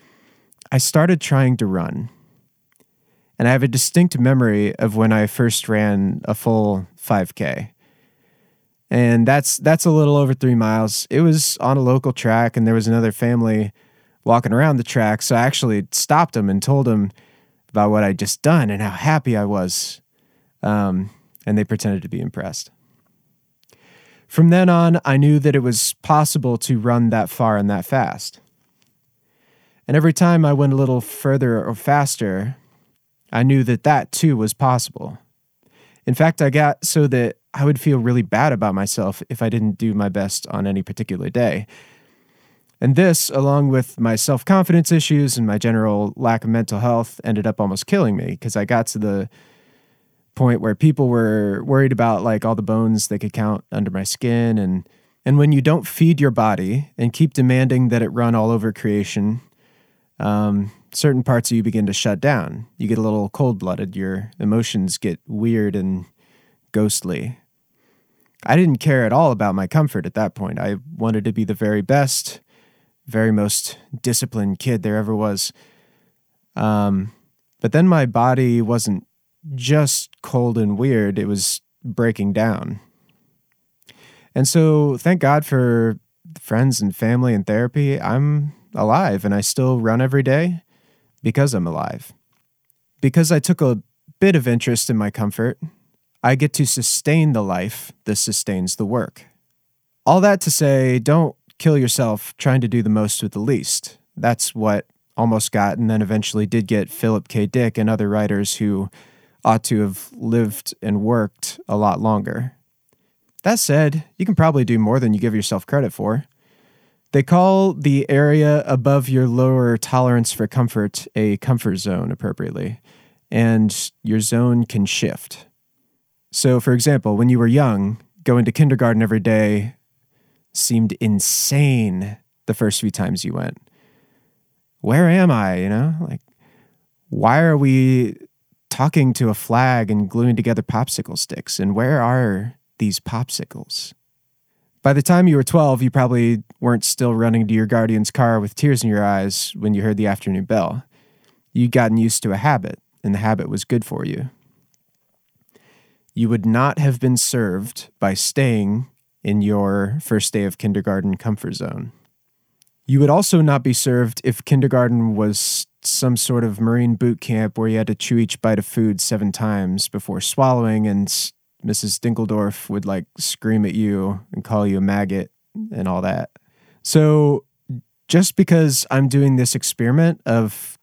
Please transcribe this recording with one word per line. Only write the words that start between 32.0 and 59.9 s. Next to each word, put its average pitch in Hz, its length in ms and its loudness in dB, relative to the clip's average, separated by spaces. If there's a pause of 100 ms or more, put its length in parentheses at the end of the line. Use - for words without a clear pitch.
I 113 140 0
knew 135 220 4
that 120 180 -2
that 147 300 2
too 147 240 2
was 107 160 -2
possible. - 640 -4 (880)
In 127 80 0
fact, 160 280 4
I 139 80 4
got 147 360 0
so 147 220 2
that 123 320 -2 (140)
I 139 120 -2
would 147 120 2
feel 135 220 0
really 123 220 2
bad 123 320 0
about 101 200 -2
myself 98 540 -4
if - 140 -10
I 113 80 0
didn't 107 280 0
do 113 160 -2
my 101 140 0
best 98 400 -4
on 98 180 -4
any 98 160 -2
particular 92 480 -8
day. 107 380 -2 (1120)
And 127 160 2
this, 175 320 4
along 139 400 2
with 131 280 0
my 113 200 0
self-confidence 170 720 2
issues 147 460 2
and 113 100 0
my 104 100 0
general 107 600 0
lack 117 260 0
of 110 60 -2
mental 113 300 0
health, 120 440 -2
ended 107 240 -2
up 110 140 -2
almost 95 260 -4
killing 127 300 0
me, 92 180 -6
'cause - 220 -8
I 101 80 -2
got 113 220 0
to - 120 -8
the 101 300 -4 (1080)
point 123 240 2
where 107 160 -2
people 143 320 2
were 107 560 0
worried 135 300 2
about, 110 300 0
like, 110 200 -2
all 110 120 0
the 104 60 -4
bones 110 460 0
they 104 100 -4
could 104 140 -6
count 107 400 -4
under 101 180 -4
my 95 140 -6
skin. 117 540 -2
And, 92 320 -4 (340)
and 135 140 2
when 147 160 4
you 139 80 4
don't 151 260 0
feed 165 320 2
your 139 120 2
body 107 640 -2
and 117 160 -2
keep 156 200 0
demanding 127 540 2
that 113 140 0
it 110 80 0
run 117 260 0
all 110 160 2
over 107 220 -2
creation, 104 640 -2 (800)